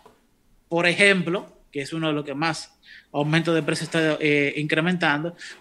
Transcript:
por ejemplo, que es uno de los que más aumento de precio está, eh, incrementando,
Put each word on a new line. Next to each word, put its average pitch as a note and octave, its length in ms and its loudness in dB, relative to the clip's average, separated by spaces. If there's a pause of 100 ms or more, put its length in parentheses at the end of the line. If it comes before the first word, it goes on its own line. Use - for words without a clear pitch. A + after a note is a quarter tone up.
(680)
por E3+ 180 2
ejemplo, F#3 640 2 (200)
que C#3+ 100 -8
es C#3 120 -10
uno D#3+ 140 -2
de D#3 60 0
los D3 120 -2
que C#3 80 -8
más D#3 380 -2 (400)
aumento D#3 420 2
de D#3+ 80 2
precio D#3 240 -2
está, D#3 340 0
eh, D3 380 2
incrementando, D#3+ 760 0 (260)